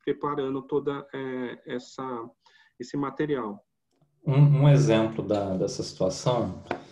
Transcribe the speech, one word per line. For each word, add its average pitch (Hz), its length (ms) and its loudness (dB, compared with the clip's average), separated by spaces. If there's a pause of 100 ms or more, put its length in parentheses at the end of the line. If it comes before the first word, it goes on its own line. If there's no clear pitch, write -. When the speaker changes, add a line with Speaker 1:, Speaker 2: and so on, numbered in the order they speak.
Speaker 1:
preparando 143 560 -4
toda, 143 520 -4
é, 127 520 -8
essa, 123 640 -10 (500)
esse 127 160 -10
material. 135 640 -4 (640)
Speaker 2:
Um, 143 360 6
um 147 80 8
exemplo 110 520 4
da, 98 360 -2
dessa 98 260 -2
situação, 101 800 -2 (280)